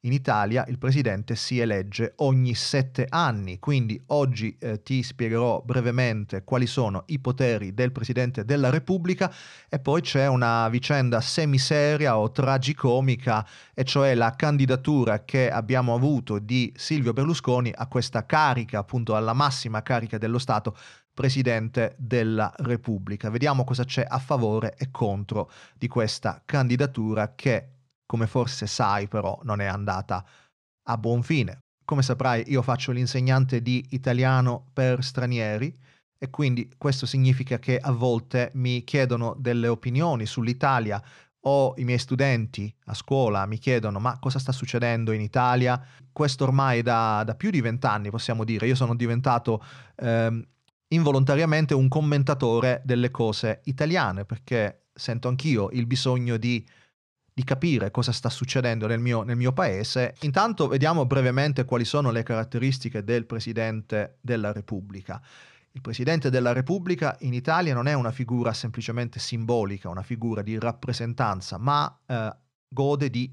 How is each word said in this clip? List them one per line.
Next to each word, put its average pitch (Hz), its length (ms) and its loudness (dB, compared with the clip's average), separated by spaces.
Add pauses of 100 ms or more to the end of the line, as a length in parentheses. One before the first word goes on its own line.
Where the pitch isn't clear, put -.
In 123 120 -2
Italia 117 560 0
il 127 100 -6
Presidente 117 560 0
si 123 240 -4
elegge 107 600 -2
ogni 131 360 2
sette 131 540 -2
anni, 104 500 -2
quindi 120 500 -2
oggi, 117 520 0
eh, 107 200 -6
ti 131 220 -2
spiegherò 117 600 0
brevemente 117 800 -2
quali 123 240 0
sono 101 380 -2
i 147 120 -4
poteri 120 560 0
del 123 160 0
Presidente 123 540 -2
della 135 260 2
Repubblica 180 640 0 (340)
e 143 120 -2
poi 151 220 2
c'è 139 260 2
una 117 400 4
vicenda 123 520 2
semiseria 147 1000 2
o 107 120 2
tragicomica, 131 1120 2 (300)
e 131 80 -2
cioè 135 320 4
la 117 220 4
candidatura 131 880 2
che 131 260 2
abbiamo 117 420 0
avuto 123 460 2
di 120 380 0
Silvio 131 360 0
Berlusconi 123 600 2
a 139 140 -8
questa 117 380 -2
carica, 127 520 2
appunto 110 380 -2
alla 110 160 2
massima 127 500 0
carica 113 360 -2
dello 113 200 0
Stato, 110 380 -2 (360)
Presidente 123 840 0
della 110 600 0
Repubblica. 110 720 -4
Vediamo 131 360 2
cosa 127 180 -2
c'è 127 260 -2
a 123 120 -2
favore 113 560 0
e 131 160 -6
contro 101 580 -2 (240)
di 120 140 -4
questa 110 560 -2
candidatura 123 880 0
che, - 360 -2 (360)
come 113 220 0
forse 120 400 -2
sai, 101 400 0
però 101 340 -4
non 104 180 -4
è 101 40 -2
andata 98 600 -4 (640)
a 117 80 -2
buon 117 280 0
fine. 120 340 0 (260)
Come 139 180 0
saprai, 127 440 0
io 131 160 2
faccio 131 300 -2
l'insegnante 127 680 2
di 123 300 0
italiano 127 840 2
per 127 300 2
stranieri 123 720 -2 (400)
e 131 140 -10
quindi 127 480 -2
questo 135 260 0
significa 131 540 2
che 123 200 0
a 131 120 -4
volte 120 640 0
mi 123 300 -2
chiedono 123 520 0
delle 120 300 0
opinioni 123 580 0
sull'Italia 113 800 0 (440)
o 139 320 4
i 131 60 -2
miei 123 140 2
studenti 120 760 0 (120)
a 107 100 -8
scuola 107 500 0
mi 107 140 -4
chiedono: 110 400 0
"Ma 123 220 -2
cosa 135 180 -2
sta 131 140 -2
succedendo 117 580 -2
in 110 100 0
Italia?" 123 640 2 (280)
Questo 143 320 0
ormai 131 380 4
da, 113 420 2
da 110 100 -4
più 214 160 -4
di 170 100 2
vent'anni, 113 500 0
possiamo 113 340 -4
dire. 113 240 0
Io 127 80 4
sono 120 180 2
diventato, 117 720 0 (320)
ehm, 113 500 0 (480)
involontariamente 151 800 4
un 135 140 4
commentatore 131 960 2
delle 123 260 2
cose 110 540 -2
italiane, 135 600 -2
perché 110 680 -4
sento 123 320 -6
anch'io 127 440 0
il 120 180 -2
bisogno 127 480 0
di, 117 280 -2 (720)
di 131 80 -2
capire 131 460 0
cosa 120 220 0
sta - 180 -4
succedendo 120 560 -2
nel 113 120 0
mio, 120 240 0
nel 120 140 -4
mio 123 160 2
paese. 123 680 -2
Intanto 160 480 2
vediamo 147 360 2
brevemente 131 600 2
quali 120 180 0
sono 143 260 0
le 113 120 0
caratteristiche 113 840 -2
del 117 220 0
Presidente 110 960 -4
della 110 300 -2
Repubblica. 101 680 -10 (520)
Il 131 100 -14
Presidente 131 480 -2
della 123 220 2
Repubblica 170 680 -2
in 123 140 -4
Italia 160 400 0
non 120 140 0
è 147 40 0
una 123 180 0
figura 120 440 -2
semplicemente 117 640 -6
simbolica, 110 720 -2
una 92 120 -8
figura 113 380 -4
di 110 180 -6
rappresentanza, 117 1000 -4
ma, 143 480 -2
eh, 113 280 -4 (380)
gode 139 380 0
di 123 220 -4